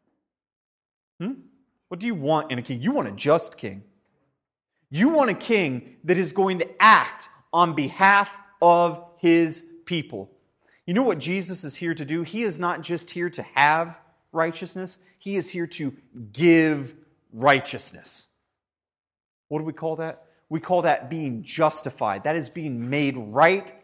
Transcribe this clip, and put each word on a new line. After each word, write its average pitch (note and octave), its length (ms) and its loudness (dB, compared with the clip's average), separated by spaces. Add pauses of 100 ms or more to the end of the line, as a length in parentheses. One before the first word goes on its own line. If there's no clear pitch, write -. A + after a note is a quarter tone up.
(1200)
Hmm? G3+ 120 -8 (560)
What F3+ 120 -12
do G#3 60 -6
you A#3 80 -4
want D3+ 360 -2
in - 80 -4
a B2 40 -8
king? B2 180 -8
You F3+ 120 -2
want G#3 160 -2
a G2+ 40 -10
just D3 460 0
king. G2+ 260 -12 (1080)
You F#3 200 2
want C#4+ 200 2
a F3+ 40 -2
king D3+ 720 -2
that E3 120 2
is E3+ 160 -2
going F#3+ 280 0
to - 220 0
act G3 460 4 (240)
on E3+ 220 6
behalf G3 600 4 (280)
of E3+ 420 6 (140)
his E3+ 460 4 (200)
people. B2 460 -6 (560)
You F3 80 -4
know A#3 80 2
what G#3 160 0
Jesus F3 460 -6
is C#3+ 120 -12
here E3+ 180 -6
to D#3+ 100 -8
do? D#3 180 -4
He G3+ 200 -6
is F#3 160 -4
not F3 220 -4
just E3 300 -8
here F3 200 -6
to D3 120 -12 (120)
have D#3+ 460 2 (320)
righteousness. E3+ 640 -6 (200)
He G3 180 -8
is F3+ 140 -6
here E3+ 160 -6
to D3 280 -8 (380)
give D#3 640 4 (380)
righteousness. B2 960 -2 (1200)
What D3 100 -4
do D#3 60 -6
we D#3 100 -8
call D#3+ 220 -6
that? D#3+ 280 -12 (240)
We D#3+ 120 -6
call F3+ 220 0
that C#3 280 0
being C#3 320 -6
justified. B2+ 840 -2
That D3+ 120 -2
is D#3 120 -6
being B2+ 400 -8
made C#3 280 0
right D3 560 2 (120)